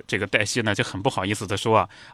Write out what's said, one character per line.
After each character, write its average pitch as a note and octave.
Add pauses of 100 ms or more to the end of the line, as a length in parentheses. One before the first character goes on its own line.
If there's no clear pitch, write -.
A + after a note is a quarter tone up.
这 -
个 F#3+
黛 A2+
西 A2+
呢 G#2+
就 B2
很 G2
不 -
好 G2
意 G2+
思 G#2
地 G2+
说 A2
啊 F#2 (280)